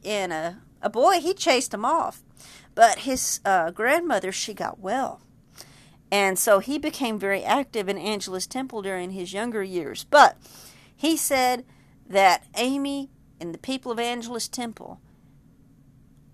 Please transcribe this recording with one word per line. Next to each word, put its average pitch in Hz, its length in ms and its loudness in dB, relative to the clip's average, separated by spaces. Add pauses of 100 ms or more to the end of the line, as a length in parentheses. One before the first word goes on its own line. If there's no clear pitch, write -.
and 190 280 -4
a, 170 300 -6 (180)
a 208 80 -2
boy, 320 320 4
he 339 140 -2
chased 269 360 0
them 208 140 -6
off. - 380 -2 (520)
But 220 260 6
his, - 440 -2
uh, 180 280 4
grandmother, 240 600 0
she - 220 -8
got - 240 -6
well. 220 420 -4 (880)
And 196 280 2
so 208 200 8
he 277 200 -2
became 277 400 -4
very 196 260 -2
active 220 440 -2
in 196 100 -4
Angela's 185 480 -6
Temple 254 360 -8
during 185 280 -6
his 185 220 -10
younger 214 300 -4
years. 175 420 -6
But 277 340 6 (580)
he 311 200 2
said 254 480 0 (440)
that 190 380 4 (100)
Amy 277 540 -2 (300)
and 170 120 -10
the 165 60 -12
people 262 340 -6
of 220 60 -6
Angela's 240 500 -6
Temple - 520 -10 (1300)